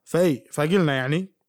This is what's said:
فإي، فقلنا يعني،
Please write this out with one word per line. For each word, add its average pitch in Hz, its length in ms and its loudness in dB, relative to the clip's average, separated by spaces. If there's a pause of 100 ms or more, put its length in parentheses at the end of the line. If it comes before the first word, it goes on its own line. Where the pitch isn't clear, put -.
فإي، 165 480 0
فقلنا 156 420 0
يعني، 143 400 -4 (140)